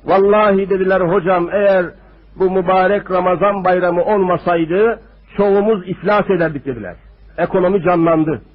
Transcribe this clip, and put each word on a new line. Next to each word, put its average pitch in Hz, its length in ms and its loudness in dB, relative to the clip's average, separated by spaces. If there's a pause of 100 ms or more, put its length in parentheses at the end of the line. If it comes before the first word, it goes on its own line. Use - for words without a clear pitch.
"Vallahi," 196 640 2
dediler, 190 300 0
"hocam, 175 520 0
eğer 196 340 2 (520)
bu 185 120 0
mübarek 185 600 0
Ramazan 185 540 0
bayramı 180 400 0
olmasaydı 180 960 0 (360)
çoğumuz 202 520 0
iflas 196 420 -2
ederdik," 160 360 -2
dediler. 104 300 -10 (420)
Ekonomi 180 440 0
canlandı. 165 600 0 (120)